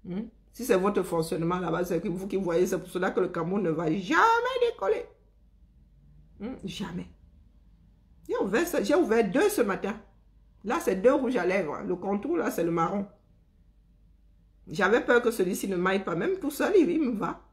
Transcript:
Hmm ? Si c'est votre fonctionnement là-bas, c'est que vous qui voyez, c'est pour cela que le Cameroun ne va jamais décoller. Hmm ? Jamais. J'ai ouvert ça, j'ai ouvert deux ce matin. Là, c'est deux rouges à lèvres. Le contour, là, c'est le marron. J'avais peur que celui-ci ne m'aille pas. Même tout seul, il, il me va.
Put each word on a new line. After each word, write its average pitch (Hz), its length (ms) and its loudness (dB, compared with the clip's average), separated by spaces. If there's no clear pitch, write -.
Hmm ? 185 180 -8
Si 233 140 -12
c'est 226 120 4
votre 190 260 2
fonctionnement 175 560 -2
là-bas, 175 260 -2
c'est 175 160 -2
que 208 60 -6
vous 190 200 -6
qui 185 80 -6
voyez, 180 300 2
c'est 180 140 -2
pour 156 100 -14
cela 185 220 -2
que - 80 -2
le 180 100 0
Cameroun 180 340 -2
ne 170 60 0
va 160 220 -2
jamais 453 680 2
décoller. 392 340 -2
Hmm ? 233 240 -10
Jamais. 180 440 -8
J'ai 427 100 -2
ouvert 277 280 2
ça, 285 160 -2
j'ai 247 140 2
ouvert 226 340 4
deux 330 200 2
ce 320 120 0
matin. 202 340 -2
Là, 254 160 -2
c'est 202 160 0
deux 214 180 4
rouges 262 240 0
à 175 80 0
lèvres. 180 400 -2
Le 180 100 -2
contour, 202 420 -4
là, - 120 0
c'est 180 140 -2
le 170 80 0
marron. 170 340 -2
J'avais 196 340 2
peur 240 200 4
que 226 100 2
celui-ci 196 360 -2
ne 196 80 -2
m'aille 190 280 0
pas. 175 120 -4
Même 330 240 -2
tout 294 120 -4
seul, - 260 -2
il, 320 120 6
il 320 120 0
me 240 160 0
va. - 240 -6